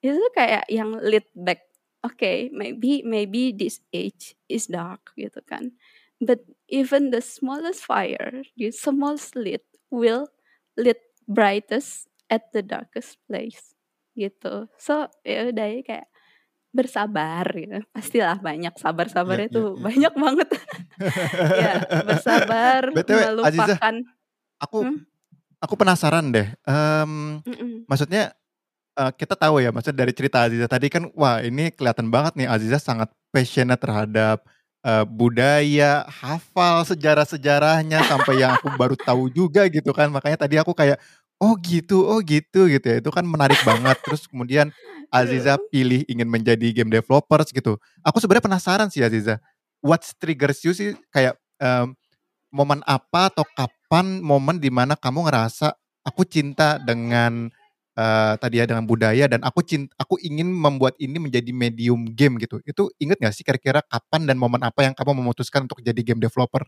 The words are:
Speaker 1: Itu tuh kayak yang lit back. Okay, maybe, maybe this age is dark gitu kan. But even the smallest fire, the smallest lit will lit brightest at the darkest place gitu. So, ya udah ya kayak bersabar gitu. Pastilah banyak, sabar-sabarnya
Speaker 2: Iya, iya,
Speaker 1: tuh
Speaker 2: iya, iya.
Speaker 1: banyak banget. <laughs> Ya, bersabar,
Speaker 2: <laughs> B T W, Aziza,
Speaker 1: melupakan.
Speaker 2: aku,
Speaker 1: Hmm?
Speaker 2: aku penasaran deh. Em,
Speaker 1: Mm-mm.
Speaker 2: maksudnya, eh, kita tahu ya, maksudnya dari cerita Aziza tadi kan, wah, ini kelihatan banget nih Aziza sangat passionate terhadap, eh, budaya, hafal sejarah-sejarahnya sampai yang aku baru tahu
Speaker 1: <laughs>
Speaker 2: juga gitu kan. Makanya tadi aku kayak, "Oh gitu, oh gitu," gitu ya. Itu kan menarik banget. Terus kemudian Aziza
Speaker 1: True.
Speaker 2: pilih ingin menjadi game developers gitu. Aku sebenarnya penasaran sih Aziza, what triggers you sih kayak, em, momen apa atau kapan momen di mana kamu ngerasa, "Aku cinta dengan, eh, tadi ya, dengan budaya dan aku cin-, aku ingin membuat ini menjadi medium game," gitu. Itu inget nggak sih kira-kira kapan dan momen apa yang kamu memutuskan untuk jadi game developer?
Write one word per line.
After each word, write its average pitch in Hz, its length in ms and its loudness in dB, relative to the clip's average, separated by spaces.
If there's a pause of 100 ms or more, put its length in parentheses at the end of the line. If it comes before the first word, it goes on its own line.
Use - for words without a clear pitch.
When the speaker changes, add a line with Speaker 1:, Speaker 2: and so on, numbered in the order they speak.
Speaker 1:
Itu 277 140 0
tuh 480 180 0
kayak 233 360 0
yang 220 300 -4
lit 214 340 0
back. 180 300 -6 (400)
Okay, 202 480 -4
maybe, 240 500 -4
maybe 226 480 -4
this 202 300 -8 (100)
age - 460 -12 (100)
is - 220 -8
dark 175 480 -12
gitu - 280 -14
kan. - 280 -12 (480)
But 240 240 -2 (240)
even 269 440 0
the 233 100 -2
smallest 302 600 -10
fire, - 600 -6 (100)
the 233 180 -6
smallest 285 640 -4
lit 190 280 -8 (260)
will 240 380 0 (480)
lit 240 240 0 (260)
brightest 208 800 -2 (240)
at 226 240 -4
the 208 80 -2
darkest - 540 -12 (100)
place - 460 -12 (420)
gitu. 202 540 -10 (100)
So, 302 300 -4 (160)
ya 240 260 -4
udah 220 140 -4 (120)
ya 269 60 -12
kayak - 240 -14 (680)
bersabar 196 800 -4
gitu. 196 240 -10 (160)
Pastilah 196 480 -2
banyak, 165 320 -8
sabar-sabarnya 180 720 -2
Speaker 2:
Iya, 240 80 -4
iya, 226 80 0
Speaker 1:
tuh - 80 -4
Speaker 2:
iya, 190 160 -8
iya. - 0 -
Speaker 1:
banyak 277 260 2
banget. 294 380 0
<laughs> 294 80 -4 (960)
Ya, 180 320 0 (160)
bersabar, 233 840 2
Speaker 2:
<laughs> - 40 -10
B - 100 0
T - 120 -4
W, 220 60 4 (180)
Aziza, 170 400 2
Speaker 1:
melupakan. 220 140 0 (680)
Speaker 2:
aku, 214 240 -4
Speaker 1:
Hmm? 285 120 -6 (680)
Speaker 2:
aku 160 160 -4
penasaran 165 540 4
deh. 104 160 2 (200)
Em, 151 800 -2
Speaker 1:
Mm-mm. 233 420 -12
Speaker 2:
maksudnya, 208 440 -2 (680)
eh, 131 180 0
kita - 220 -6
tahu 156 260 4
ya, 120 100 2
maksudnya 131 320 -2
dari 123 100 0
cerita 123 300 2
Aziza 117 240 0
tadi 131 220 0
kan, 170 240 -4
wah, 127 260 2
ini 139 320 -4
kelihatan 117 380 -2
banget 147 280 0
nih 127 100 -2
Aziza 113 320 0
sangat 110 280 -4 (240)
passionate 127 480 2
terhadap, 107 600 0 (420)
eh, 110 220 2
budaya, 143 1000 2
hafal 170 800 0
sejarah-sejarahnya 151 1160 2
sampai 135 380 2
yang 127 120 4
aku 143 160 0
baru 131 260 2
tahu 131 340 0
Speaker 1:
<laughs> - 20 -16
Speaker 2:
juga 185 380 4
gitu 151 240 -2
kan. 151 160 4
Makanya 147 340 -2
tadi 147 140 0
aku 165 160 0
kayak, 139 240 4 (420)
"Oh 220 180 6
gitu, 170 480 2
oh 220 160 2
gitu," 156 460 4
gitu 135 160 2
ya. 117 160 2
Itu 143 120 -2
kan 175 140 0
menarik 147 360 4
banget. 120 420 4
Terus 151 240 -4
kemudian 139 420 0 (400)
Aziza 127 460 2
Speaker 1:
True. - 140 -8
Speaker 2:
pilih 127 380 2
ingin 117 200 -2
menjadi 117 440 2
game 110 180 0
developers 147 600 4
gitu. 117 240 -2 (280)
Aku 156 160 2
sebenarnya 226 280 4
penasaran 190 420 0
sih 139 140 0
Aziza, 110 320 0 (460)
what 165 180 4 (200)
triggers 143 440 -2
you 175 80 2
sih 202 200 -6 (200)
kayak, 131 220 2 (260)
em, 127 320 0 (600)
momen 143 340 2
apa 170 460 2
atau 151 100 0 (120)
kapan 180 680 -2
momen 147 380 2
di 139 100 2
mana 127 260 2
kamu 143 320 -2
ngerasa, 123 440 0 (340)
"Aku 185 180 0
cinta 151 560 0
dengan, 117 680 0 (480)
eh, 110 420 2
tadi 120 220 -2
ya, 120 80 2
dengan 113 180 -2
budaya 113 420 4
dan 117 160 0
aku 127 200 -2
cin-, 139 240 -6 (100)
aku 180 220 -2
ingin 160 300 -4
membuat 143 500 0
ini 139 200 -6
menjadi 123 320 -4
medium 117 520 -2 (100)
game," 131 260 4
gitu. 113 240 -10
Itu 196 240 -2 (120)
inget 170 200 0
nggak 107 140 0
sih - 100 -18
kira-kira 139 400 0
kapan 156 440 -2
dan 131 100 4
momen 120 260 0
apa 135 220 0
yang 135 100 -4
kamu 139 240 0
memutuskan 123 460 -2
untuk - 160 -14
jadi 117 180 0
game 113 200 0
developer? 127 460 -2